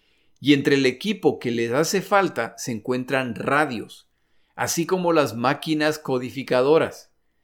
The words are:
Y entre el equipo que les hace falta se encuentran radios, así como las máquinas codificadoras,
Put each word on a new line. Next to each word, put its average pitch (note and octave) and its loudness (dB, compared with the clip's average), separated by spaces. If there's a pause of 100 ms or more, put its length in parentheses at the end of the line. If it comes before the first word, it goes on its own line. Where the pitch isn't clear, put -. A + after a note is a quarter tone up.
(400)
Y C#3+ 4
entre C#3 2
el C3+ 4
equipo D#3+ 0
que B2 -4
les A#2 -2
hace D#3+ 0
falta F3+ 0
se - -8
encuentran B2+ -4
radios, C3+ -4 (460)
así D#3+ -2
como F3 0
las C#3 2
máquinas D3+ 0
codificadoras, B2+ 0 (320)